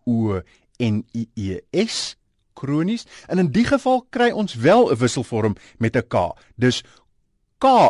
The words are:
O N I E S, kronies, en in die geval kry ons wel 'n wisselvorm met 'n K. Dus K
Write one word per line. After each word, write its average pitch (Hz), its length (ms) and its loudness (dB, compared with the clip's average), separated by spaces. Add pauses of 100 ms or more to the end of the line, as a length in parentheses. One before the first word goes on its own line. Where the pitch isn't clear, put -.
O 110 340 0 (380)
N 107 260 -2 (100)
I 113 200 -8
E 95 260 -8 (100)
S, - 460 -4 (380)
kronies, 160 520 -4 (200)
en - 120 -2
in 175 140 0
die 220 120 2
geval 254 460 0
kry 240 200 0
ons 208 240 -4
wel 175 360 4
'n 135 60 2
wisselvorm 113 600 -2 (220)
met 117 180 -2
'n 123 120 0
K. 90 280 -2 (200)
Dus 120 260 0 (760)
K - 80 0 (240)